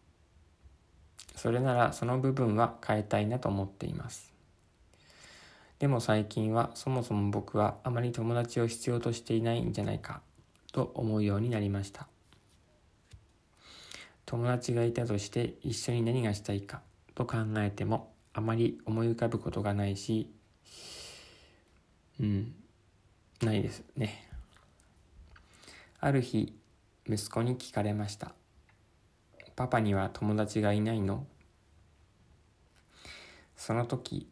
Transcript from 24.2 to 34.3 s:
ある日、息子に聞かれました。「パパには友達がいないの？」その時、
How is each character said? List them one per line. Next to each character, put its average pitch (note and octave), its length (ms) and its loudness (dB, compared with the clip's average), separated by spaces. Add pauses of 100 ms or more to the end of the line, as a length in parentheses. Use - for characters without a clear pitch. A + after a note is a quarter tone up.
あ D3 100 4
る C3+ 100 4
日、 A2+ 320 -2 (540)
息 A2 220 -2
子 A2+ 140 0
に B2 140 0
聞 - 160 -14
か G#2+ 80 0
れ G#2 120 0
ま G#2 140 -2
し G2+ 100 -10
た。 - 160 -12 (1200)
「パ B2+ 120 -2
パ B2 120 2
に G#2 140 4
は G2 180 2
友 G#2+ 240 0
達 G#2+ 260 0
が G#2 120 4
い G#2 80 2
な A2+ 120 0
い A2 80 0
の？」 G2 240 -2 (2250)
そ - 180 -4
の A#2+ 120 2
時、 - 460 -6